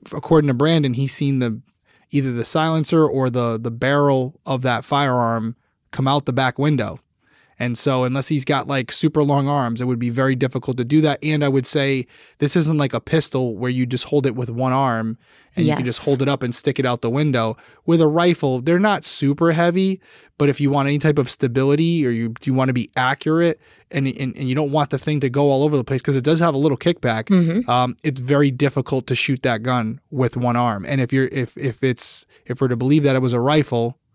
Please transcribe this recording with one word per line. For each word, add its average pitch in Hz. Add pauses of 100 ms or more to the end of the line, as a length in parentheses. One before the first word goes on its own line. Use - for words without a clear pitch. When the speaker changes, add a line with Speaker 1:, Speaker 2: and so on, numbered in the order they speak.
(140)
Speaker 1:
according 151
to 131
Brandon, 143
he's 135
seen 139
the, 117 (500)
either 131
the 120
silencer 160
or 131
the, 117
the 117
barrel 135
of 131
that 120
firearm 120 (360)
come 135
out 143
the 131
back 131
window. 123 (580)
And 120
so 131
unless 131
he's 143
got, 139
like, 131
super 151
long 143
arms, 123
it 123
would 123
be 120
very 131
difficult 127
to 123
do 143
that. 151
And 151
I 143
would 135
say 139 (340)
this 147
isn't 156
like 139
a 117
pistol 131
where 127
you 127
just 120
hold 143
it 117
with 123
one 127
arm 113 (380)
and 165
you 151
can 135
just 120
Speaker 2:
Yes. -
Speaker 1:
hold 139
it 135
up 139
and 120
stick -
it 127
out 123
the 117
window. 123 (300)
With 165
a 156
rifle, 156
they're 165
not 202
super 143
heavy, 185 (360)
but 143
if 131
you 143
want 139
any 147
type 147
of 127
stability 143
or 123
you, 113 (100)
you 131
wanna 131
be 123
accurate 156 (320)
and, 139
and, 131
and 131
you 127
don't 143
want 147
the 139
thing 151
to 135
go 143
all 135
over 151
the 120
place 131
'cause 139
it 127
does 160
have 165
a -
little 143
kickback, 117
Speaker 2:
Mm-hmm. 180
Speaker 1:
um, 123
it's 135
very 139
difficult 131
to 123
shoot 127
that 117
gun 120 (100)
with 127
one 120
arm. 110
And 135
if 127
you're, 135
if, 127
if 127
it's, - (200)
if 123
we're 135
to 120
believe 139
that 135
it 131
was 127
a 120
rifle, 127 (180)